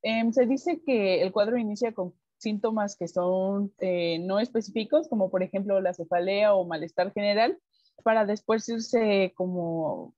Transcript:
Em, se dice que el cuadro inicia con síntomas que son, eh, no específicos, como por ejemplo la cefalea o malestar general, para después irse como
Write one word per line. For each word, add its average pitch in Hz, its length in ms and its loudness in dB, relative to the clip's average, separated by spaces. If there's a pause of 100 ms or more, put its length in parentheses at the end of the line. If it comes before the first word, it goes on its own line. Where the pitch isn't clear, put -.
Em, 226 300 0
se 254 120 6
dice 269 400 0
que 196 380 2
el 185 80 0
cuadro 214 260 2
inicia 220 360 -2
con 180 200 -6 (240)
síntomas 214 580 -2
que 170 120 -6
son, 190 720 0
eh, 175 400 0
no 196 200 0
específicos, 226 680 -2
como 196 200 0
por 185 140 -2
ejemplo 196 380 -2
la 180 120 -2
cefalea 190 600 0
o 185 120 2
malestar 165 480 -4
general, 214 440 0 (460)
para 220 220 4
después 214 440 -2
irse 220 680 2
como 165 840 -4